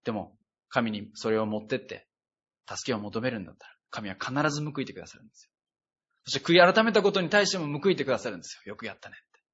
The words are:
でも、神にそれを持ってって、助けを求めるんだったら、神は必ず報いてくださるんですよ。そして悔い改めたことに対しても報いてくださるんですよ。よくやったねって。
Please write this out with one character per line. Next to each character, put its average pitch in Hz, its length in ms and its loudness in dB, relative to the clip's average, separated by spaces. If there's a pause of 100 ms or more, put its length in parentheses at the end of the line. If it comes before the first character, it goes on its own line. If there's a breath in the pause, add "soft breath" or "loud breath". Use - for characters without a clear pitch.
で 120 80 -4
も、 98 240 -8 (320)
神 117 220 2
に 104 240 -8
そ - 160 -4
れ 110 80 4
を 110 80 0
持 107 160 -4
っ 107 40 -16
て 131 100 -2
っ - 40 -6
て、 - 260 -16 (640)
助 - 240 -6
け - 20 0
を 107 60 -4
求 104 200 -6
め 127 100 -2
る 113 100 -8
ん 92 40 -10
だ - 80 -16
っ - 40 -20
た - 100 -20
ら、 - 80 -20 (160)
神 107 180 -8
は 95 60 -8
必 143 400 -2
ず 147 100 -6
報 147 160 -6
い 131 40 -4
て - 80 -10
く 92 80 -14
だ 85 60 -16
さ - 120 -20
る - 60 -20
ん 110 40 -20
で - 60 -20
す - 100 -20
よ。 - 60 -20 (760)
そ 123 140 -12
し - 20 -2
て - 120 0
悔 175 180 10
い 185 40 0
改 220 100 6
め 226 80 2
た 214 100 4
こ 196 100 4
と 190 80 2
に 170 80 -2
対 208 180 4
し 185 40 -2
て 190 80 -4
も 147 220 -4
報 196 100 4
い 175 60 4
て 135 80 -4
く 135 60 -2
だ 117 80 2
さ 117 120 -6
る 98 60 -10
ん 85 40 -14
で - 40 -20
す - 200 -16
よ。 101 80 -12
よ 107 40 -12
く 113 100 -14
や 98 80 -10
っ - 60 -20
た - 80 -20
ね 101 100 -20
っ - 140 -20
て。 - 80 -20 (140)